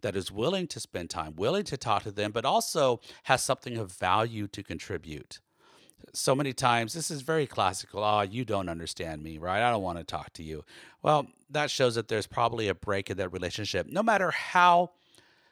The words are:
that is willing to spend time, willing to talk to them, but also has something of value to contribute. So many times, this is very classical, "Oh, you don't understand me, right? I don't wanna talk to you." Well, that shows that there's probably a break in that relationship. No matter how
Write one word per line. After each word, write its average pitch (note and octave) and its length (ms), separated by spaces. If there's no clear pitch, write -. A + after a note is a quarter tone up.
that G2 160
is F2+ 160
willing E3 360
to - 120
spend F2 280
time, D#2 280
willing C3 280
to C#3 120
talk G#2 260
to G#2+ 80
them, G#2 220
but A2+ 120
also C#3+ 560
has B2+ 180
something B2+ 340
of G2 160
value G#2 560
to G2+ 160
contribute. D#2+ 760
So - 220
many C3+ 180
times, A#2+ 420
this E3+ 180
is C#3 100
very D#3 240
classical, G2 560
"Oh, G#2 200
you G#2+ 220
don't G2 240
understand E2 540
me, D#2 160
right? F#2 240
I A#2+ 80
don't A2 120
wanna E2+ 220
talk - 300
to E2 80
you." D#2 220
Well, D3 280
that D3 220
shows B2 240
that A2+ 140
there's G#2+ 180
probably A#2+ 400
a F#2+ 80
break G2 340
in F#2+ 100
that F#2 140
relationship. F2+ 540
No F#3+ 160
matter G3 300
how F3+ 580